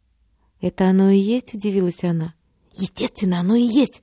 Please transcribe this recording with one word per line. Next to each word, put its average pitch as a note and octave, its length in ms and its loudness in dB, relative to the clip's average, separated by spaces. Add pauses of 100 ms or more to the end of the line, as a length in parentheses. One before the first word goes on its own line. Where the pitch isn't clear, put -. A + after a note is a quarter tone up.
(640)
"Это F#3 260 0
оно F#3+ 220 4
и G3 80 6
есть?" — A3+ 360 -2
удивилась G3 480 -2
она. E3 300 -4 (400)
"Естественно, F#3 680 -4
оно G3 160 2
и A#3+ 60 4
есть!" — A#3+ 400 0